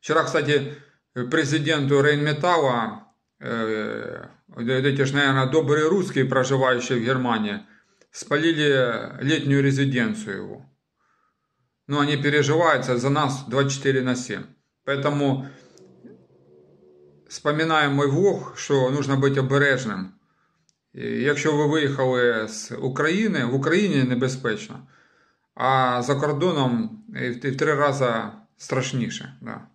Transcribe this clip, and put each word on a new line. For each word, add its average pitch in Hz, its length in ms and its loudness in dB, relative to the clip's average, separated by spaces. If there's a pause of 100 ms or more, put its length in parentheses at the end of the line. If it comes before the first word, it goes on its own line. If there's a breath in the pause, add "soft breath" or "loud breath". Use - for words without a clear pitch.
Вчера, 156 240 0
кстати, 139 520 0 (500 loud breath)
президенту 143 760 2
Рейнметалла, 147 1040 0 (320)
э, 110 840 -6 (220)
вот 117 200 -8
эти 135 340 2
ж, 135 100 0
наверное, 139 340 2
добрые 151 420 2
русские, 180 360 2
проживающие 131 760 2
в 113 40 -2
Германии, 113 580 -2 (500 soft breath)
спалили 143 1120 0
летнюю 139 400 2
резиденцию 123 760 0
его. 95 300 -12 (1200)
Ну, 143 140 -2
они 147 160 2
переживают 147 680 2
за 123 260 0
нас 143 380 -2
двадцать 135 300 0
четыре 135 240 0
на 127 120 0
семь. 104 300 -8 (400)
Поэтому 139 600 0 (1800 loud breath)
вспоминаем 151 680 0
мой 139 140 2
влог, 175 480 0
что 131 340 2
нужно 139 260 0
быть 139 220 2
обережным. 127 720 0 (840)
І - 100 -12
якщо 139 520 0
ви 147 100 2
виїхали 127 840 0
з - 280 -12
України, 156 680 -2
в 120 100 -2
Україні 156 500 2
небезпечно, 123 840 -4 (680 soft breath)
а 127 480 2
за 143 120 0
кордоном 139 960 0
і 127 220 -6
в, 123 160 -8
і 135 40 -2
в 135 60 -4
три 151 180 2
рази 135 380 0 (440)
страшніше, - 840 -6
да. 110 200 -12 (140)